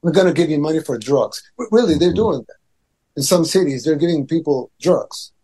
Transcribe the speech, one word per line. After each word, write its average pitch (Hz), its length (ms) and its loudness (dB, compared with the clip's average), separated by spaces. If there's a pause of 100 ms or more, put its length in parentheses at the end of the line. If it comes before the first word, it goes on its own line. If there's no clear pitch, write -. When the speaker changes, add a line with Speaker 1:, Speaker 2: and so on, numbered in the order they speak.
Speaker 1:
we're 170 100 -2
gonna 180 220 4
give 160 160 0
you 151 80 0
money 156 220 -2
for 135 180 -6
drugs. 117 440 -2 (160)
R-, 247 140 -8
really, 214 220 4
they're 160 160 2
Speaker 2:
Mm-hmm. 170 60 -2
Speaker 1:
doing 196 300 -2
that. - 80 -20 (640)
In 143 60 -4
some 170 240 2
cities, 151 380 0
they're 156 120 0
giving 160 300 0
people 151 440 -2 (100)
drugs. - 520 -2 (120)